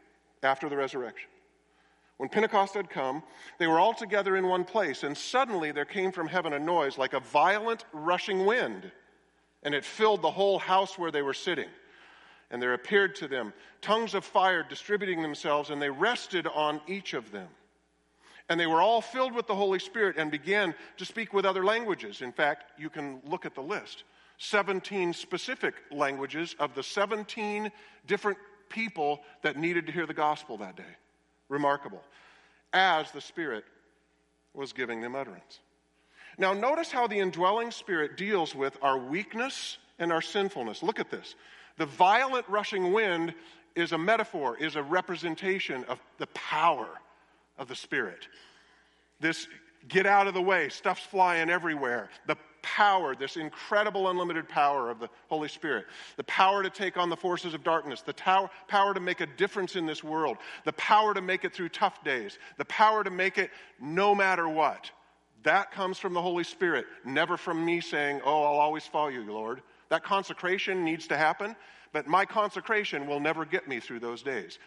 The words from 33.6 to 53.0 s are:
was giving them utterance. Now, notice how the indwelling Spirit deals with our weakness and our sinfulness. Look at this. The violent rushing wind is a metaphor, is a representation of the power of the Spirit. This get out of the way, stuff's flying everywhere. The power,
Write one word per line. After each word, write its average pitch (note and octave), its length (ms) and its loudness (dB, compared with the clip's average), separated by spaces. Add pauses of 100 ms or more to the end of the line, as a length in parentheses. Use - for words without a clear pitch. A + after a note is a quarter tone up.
was C3+ 200 -10
giving A#2+ 280 -4
them A#2+ 140 -6
utterance. A#2+ 460 -10 (760)
Now, F#3+ 160 2
notice C#4 380 0
how B3 160 2
the G#3 120 -2
indwelling G3 520 2
Spirit D#3 460 -4
deals F#3 380 0
with C3+ 280 -2
our C3+ 160 4
weakness G#3 800 -6 (200)
and E3+ 140 0
our E3 100 2
sinfulness. D#3+ 600 -4
Look D#3+ 180 -2
at D#3+ 100 -8
this. - 240 -10 (440)
The D#3 80 -2
violent A3+ 600 4
rushing F#3+ 440 0
wind F3 420 2 (400)
is E3+ 180 0
a E3 60 0
metaphor, E3+ 600 0
is D3+ 180 -4
a D3+ 60 -2
representation E3+ 1000 -2
of B2 140 -6 (200)
the D#3 100 -6
power D3+ 600 0 (720)
of B2+ 100 -10
the B2+ 60 -10
Spirit. A2 540 -4 (920)
This D#3+ 260 -2 (420)
get F3+ 160 4
out G3 220 6
of F#3+ 80 -2
the F#3 80 2
way, F3+ 260 4
stuff's - 340 -2
flying F3 460 4
everywhere. C#3+ 640 0 (160)
The D3+ 100 0 (240)
power, F#3+ 560 2